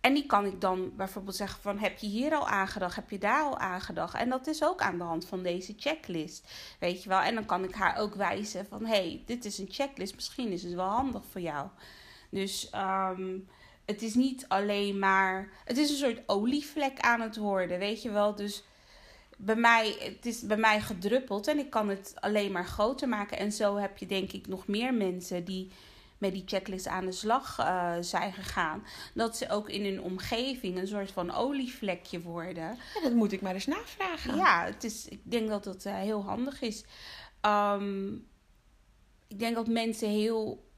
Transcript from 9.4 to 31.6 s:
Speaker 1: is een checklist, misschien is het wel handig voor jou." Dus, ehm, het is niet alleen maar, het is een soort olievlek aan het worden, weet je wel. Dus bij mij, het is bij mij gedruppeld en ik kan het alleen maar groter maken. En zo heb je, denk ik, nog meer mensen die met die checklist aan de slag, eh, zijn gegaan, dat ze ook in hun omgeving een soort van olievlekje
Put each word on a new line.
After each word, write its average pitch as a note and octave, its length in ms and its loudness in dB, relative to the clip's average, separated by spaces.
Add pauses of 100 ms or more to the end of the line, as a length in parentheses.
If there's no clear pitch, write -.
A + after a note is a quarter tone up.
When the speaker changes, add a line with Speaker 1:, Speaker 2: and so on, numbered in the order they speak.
Speaker 1:
is G3+ 140 -6
een F#3+ 120 -8
checklist, C#4 440 -4
misschien - 380 -6
is F3+ 100 -4
het F3 120 -6
wel F#3 140 0
handig A3+ 420 0
voor F#3+ 100 -8
jou." D3+ 280 -4 (600)
Dus, G3 400 -4
ehm, F#3+ 680 0 (500)
het G#3+ 160 -4
is A3+ 120 -4
niet C4 340 2
alleen G3+ 500 2
maar, F#3+ 500 4 (160)
het A#3+ 140 -2
is D4 120 4
een C#4+ 60 0
soort B3+ 300 0
olievlek C4+ 720 2
aan A#3 200 6
het A3 160 -4
worden, F#3+ 420 0
weet G#3 240 -2
je A#3 80 -6
wel. G#3 240 4
Dus G3+ 300 -6 (720)
bij A3 200 0
mij, A3+ 440 6
het - 260 -8
is A#3 140 -4
bij G#3+ 160 0
mij G#3+ 240 6
gedruppeld G#3 680 0
en D4+ 120 4
ik C#4+ 120 -2
kan G#3+ 180 2
het G3 320 -4
alleen G#3 320 2
maar F3+ 140 -2
groter C4 420 2
maken. G#3 300 -2
En G#3 140 0
zo G#3 240 4
heb G3+ 220 -2
je, G3 80 -8
denk F#3+ 260 0
ik, F#3+ 140 -10
nog F#3 200 -6
meer A#3 280 2
mensen F3+ 500 0
die F#3 260 -6 (480)
met G3 140 0
die F#3 140 -6
checklist F#3 400 -4
aan F#3 180 -2
de F#3 80 -2
slag, A3+ 460 0
eh, F3 420 2
zijn F3 320 -2
gegaan, F#3+ 520 -2 (300)
dat A3+ 220 2
ze - 140 -4
ook G#3 180 0
in G3+ 160 -2
hun F#3+ 180 -2
omgeving G3+ 760 -2
een F#3 100 0
soort G3+ 220 -4
van F3 240 -4
olievlekje A3 880 -2